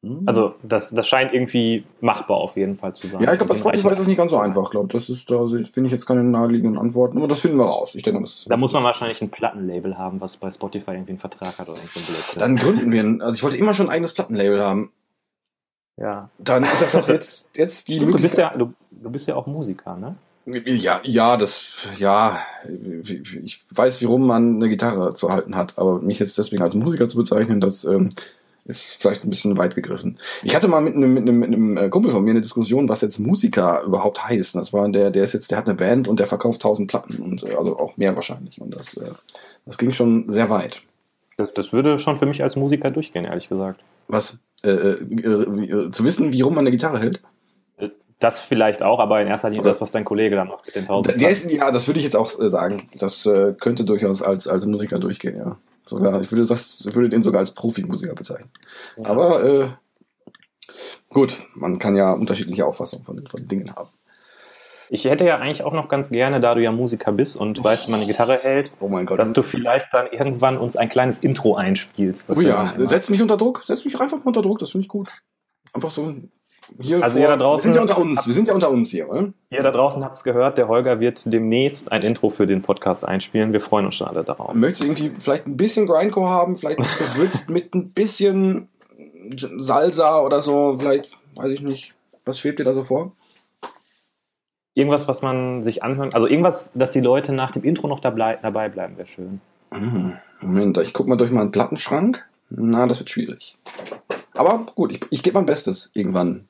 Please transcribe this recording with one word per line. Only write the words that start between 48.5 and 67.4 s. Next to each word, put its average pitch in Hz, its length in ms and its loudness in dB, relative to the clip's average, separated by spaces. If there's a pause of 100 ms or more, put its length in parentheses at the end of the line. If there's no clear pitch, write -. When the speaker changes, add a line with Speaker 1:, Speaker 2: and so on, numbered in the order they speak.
Speaker 2:
auch, 104 160 4
aber 107 240 4
in 101 60 0
erster 107 200 -2
Linie 107 140 -4
Speaker 1:
Oder 101 80 6
Speaker 2:
das, 101 100 0
was 107 120 -6
dein 107 120 -2
Kollege 104 320 2
da 95 80 0
macht 95 220 -14
mit - 100 -20
den 95 100 -6
tausend 98 280 0
Speaker 1:
Der, - 40 0
der 135 160 4
Speaker 2:
Platten. 175 140 -4
Speaker 1:
ist, 156 100 0
ja, 139 120 2
das 123 160 0
würde 147 120 0
ich 147 60 0
jetzt 135 120 0
auch, 110 120 2 (100)
äh, 113 120 2
sagen. 90 380 -2 (100)
Das, - 280 -4
äh, 98 320 4
könnte 120 260 -2
durchaus 101 380 0
als, 95 240 0
als 95 200 -2
Musiker 104 320 -2
durchgehen, 92 400 -6
ja. - 180 -8 (300)
Sogar, 98 340 0
ich 95 100 -6
würde 113 160 4
das, - 380 -2 (100)
würde 120 140 4
den 110 140 2
sogar 101 180 4
als 95 120 -2
Profimusiker - 600 -6
bezeichnen. - 360 -14 (480)
Speaker 2:
Ja. 110 100 -10
Speaker 1:
Aber, 151 340 4
äh, 135 260 4 (1400)
gut, - 280 2 (180)
man 90 240 -4
kann 101 180 2
ja 95 160 4
unterschiedliche 92 540 -2
Auffassungen - 380 -6
von, - 220 -14
von - 220 -16
Dingen 98 260 -6
haben. - 140 -14 (1000)
Speaker 2:
Ich - 140 -6
hätte 147 200 2
ja 160 140 4
eigentlich 143 260 -4
auch 147 80 -2
noch 156 160 -4
ganz 139 220 -4
gerne, 131 280 2
da 120 160 4
du 117 80 2
ja 113 80 2
Musiker 117 420 -2
bist 127 240 0
und 104 280 -4